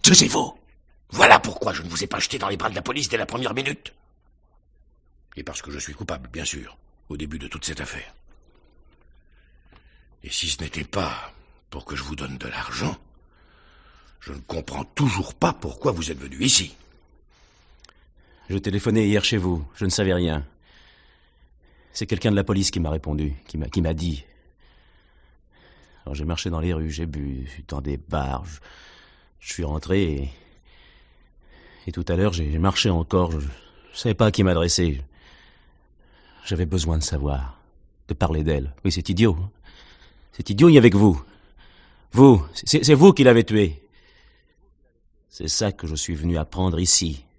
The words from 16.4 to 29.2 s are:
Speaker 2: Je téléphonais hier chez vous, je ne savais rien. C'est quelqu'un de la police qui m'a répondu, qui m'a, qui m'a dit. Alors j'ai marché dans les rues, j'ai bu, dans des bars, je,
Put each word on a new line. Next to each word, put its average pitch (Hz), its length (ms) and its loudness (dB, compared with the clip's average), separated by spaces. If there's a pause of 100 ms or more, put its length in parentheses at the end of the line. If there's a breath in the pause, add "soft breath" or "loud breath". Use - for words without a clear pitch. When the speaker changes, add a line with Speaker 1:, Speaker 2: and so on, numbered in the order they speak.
Speaker 2:
Je 95 80 -4
téléphonais 104 500 0
hier 104 160 2
chez 113 140 0
vous, 87 280 -2 (100)
je 104 100 -6
ne 95 40 0
savais 95 240 0
rien. 80 320 -2 (1500 soft breath)
C'est - 120 -8
quelqu'un 107 260 0
de 101 40 2
la 98 80 2
police 98 280 0
qui - 80 -4
m'a 80 100 -2
répondu, 76 460 -4 (120)
qui - 100 -10
m'a, 73 100 -6
qui 87 140 -2
m'a 80 120 0
dit. 78 320 -4 (1800 soft breath)
Alors 71 100 -8
j'ai 73 100 -6
marché 82 240 -4
dans 82 100 -4
les 87 140 -2
rues, 78 180 -6
j'ai 78 140 -8
bu, 69 440 -8 (180)
dans 71 140 -8
des 69 160 -6
bars, 67 480 -6
je, 80 140 -18 (800 soft breath)